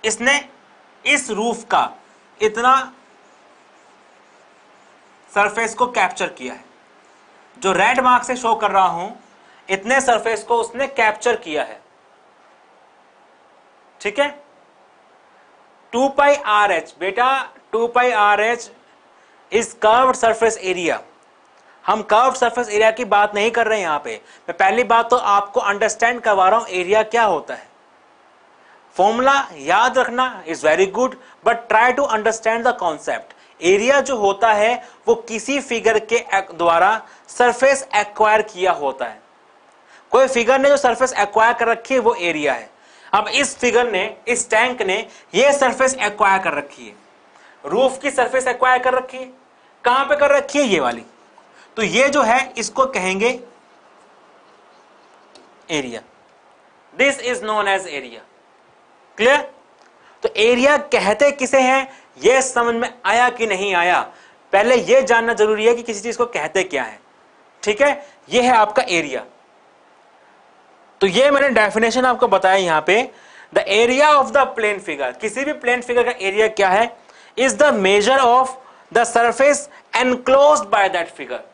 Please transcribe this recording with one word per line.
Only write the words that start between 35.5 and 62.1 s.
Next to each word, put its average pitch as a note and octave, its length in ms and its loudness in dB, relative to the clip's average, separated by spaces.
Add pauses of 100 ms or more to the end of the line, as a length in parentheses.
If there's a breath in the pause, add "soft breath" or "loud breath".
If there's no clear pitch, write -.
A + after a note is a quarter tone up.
फिगर A3 380 0
के A3 260 -2 (100)
ac-, F#3+ 200 -4
द्वारा E3+ 480 2 (260 loud breath)
सरफेस B3+ 680 0
एक्वायर G#3+ 460 0
किया F3+ 300 -2
होता C3+ 320 -6
है। A2 180 -14 (880 soft breath)
कोई C4 160 4
फिगर B3+ 320 2
ने C4+ 100 4
जो C#4+ 80 6
सरफेस B3 360 0
एक्वायर A3 420 2
कर A#3 140 0
रखी A#3 260 -2
है B3+ 60 4
वो A3 140 2
एरिया D#3 380 -2
है। A#2 180 -8 (440 loud breath)
अब G#3 140 0
इस C4 300 -2
फिगर A#3+ 320 2
ने, G3+ 260 -4 (120)
इस A#3+ 220 -4
टैंक A#3+ 320 0
ने G3+ 260 -4 (260 loud breath)
ये C4+ 180 4
सरफेस B3+ 420 0
एक्वायर G#3 480 0
कर E3 100 -2
रखी C3 340 -10
है, G#2 80 -20 (720 soft breath)
रूफ B3+ 360 0
की C#4+ 80 -2
सरफेस B3+ 360 -2
एक्वायर B3+ 360 2
कर B3+ 120 0
रखी B3+ 220 -6
है। C4 140 -14 (540 soft breath)
कहां B3+ 200 2
पे C#4+ 120 0
कर C#4+ 140 2
रखी C#4+ 280 0
है? C#4+ 60 2
ये F#3+ 160 0
वाली। A#2+ 240 -4 (720 soft breath)
तो A3+ 60 -4
ये G#3+ 260 0
जो C#4 140 0
है B3+ 360 0
इसको C4 280 -2
कहेंगे A3 540 -4 (2250)
एरिया, B2+ 300 -6 (1000)
this C4+ 220 0
is B3 180 -6
known G#3+ 260 -4
as G3 160 0
area। C3 420 -14 (960)
क्लियर? C#4 360 0 (680 soft breath)
तो - 140 -2
एरिया B3 400 4
कहते A3 540 2
किसे C4+ 300 0
हैं, C4 440 0 (140)